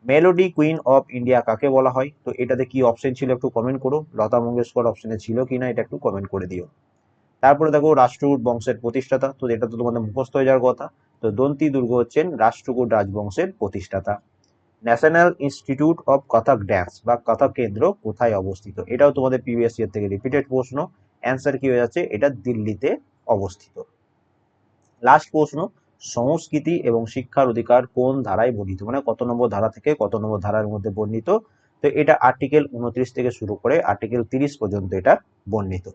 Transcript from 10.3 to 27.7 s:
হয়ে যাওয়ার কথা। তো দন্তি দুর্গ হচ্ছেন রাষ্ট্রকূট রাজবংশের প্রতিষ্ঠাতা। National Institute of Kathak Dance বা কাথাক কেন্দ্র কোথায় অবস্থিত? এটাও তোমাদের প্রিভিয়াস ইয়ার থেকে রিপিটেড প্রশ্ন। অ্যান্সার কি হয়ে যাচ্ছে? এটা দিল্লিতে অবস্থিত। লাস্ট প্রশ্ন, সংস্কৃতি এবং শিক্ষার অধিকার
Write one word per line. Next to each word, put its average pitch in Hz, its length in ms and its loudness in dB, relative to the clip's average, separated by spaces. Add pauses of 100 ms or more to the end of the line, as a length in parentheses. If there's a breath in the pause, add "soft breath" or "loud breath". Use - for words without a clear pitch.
হয়ে 135 100 2
যাওয়ার 127 280 4
কথা। 139 140 -12 (320)
তো 110 100 -2
দন্তি 139 400 0
দুর্গ 127 220 -2
হচ্ছেন 139 440 0
রাষ্ট্রকূট 117 560 0
রাজবংশের 104 600 -2
প্রতিষ্ঠাতা। 101 680 -6 (640)
National 156 440 4
Institute 143 680 -2
of 135 320 0
Kathak 127 320 2
Dance 95 440 -2
বা 120 120 2
কাথাক 120 360 0
কেন্দ্র 117 400 0 (100)
কোথায় 110 340 0
অবস্থিত? 95 500 -8
এটাও 139 240 4
তোমাদের 131 320 -2
প্রিভিয়াস 117 360 -2
ইয়ার 104 120 -4
থেকে 104 180 -4
রিপিটেড 131 400 -2
প্রশ্ন। 131 380 -4 (340)
অ্যান্সার 131 380 -2
কি 135 100 -2
হয়ে 123 100 2
যাচ্ছে? 120 220 -2
এটা 139 280 -4
দিল্লিতে 113 680 -4 (300)
অবস্থিত। 98 560 -6 (1200)
লাস্ট 139 280 6
প্রশ্ন, 151 380 0 (320)
সংস্কৃতি 151 760 -2
এবং 117 300 0
শিক্ষার 131 420 0
অধিকার 120 380 2